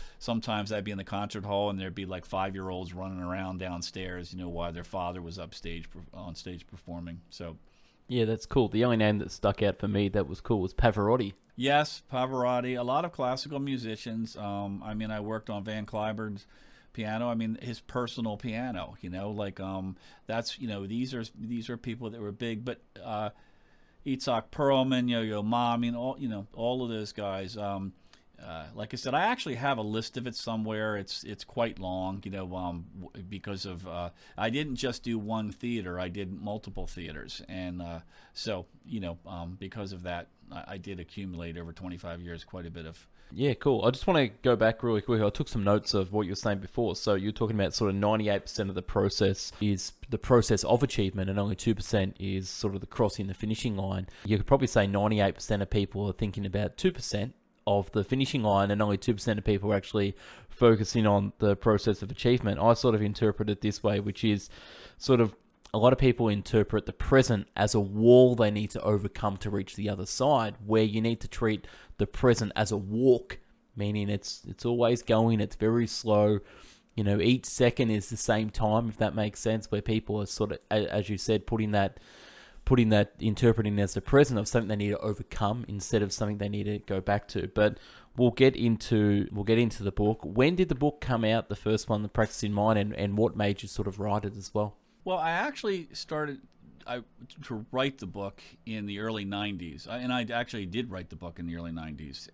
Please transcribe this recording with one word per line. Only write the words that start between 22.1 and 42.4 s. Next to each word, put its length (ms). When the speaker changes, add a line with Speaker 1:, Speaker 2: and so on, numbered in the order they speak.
Speaker 1:
that 100
were 120
big, 340
but, 160
uh, 280
Itzhak 460
Perlman, 580
Yo-Yo 340
Ma, 300
I 60
mean, 160
all, 240
you 100
know, 240
all 300
of 80
those 220
guys. 440
Um, 380
uh, 200
like 180
I 40
said, 180
I 120
actually 280
have 240
a 40
list 340
of 100
it 80
somewhere. 640
It's, 260
it's 220
quite 340
long, 460
you 80
know, 240
um, 300
w-, 280
because 380
of, 200
uh, 240
I 140
didn't 240
just 300
do 120
one 360
theater. 480
I 80
did 240
multiple 560
theaters. 600
And, 320
uh, 200
so, 340
you 140
know, 180
um, 320
because 320
of 100
that, 240
I, 200
I 80
did 200
accumulate 580
over 160
twenty-five 480
years 220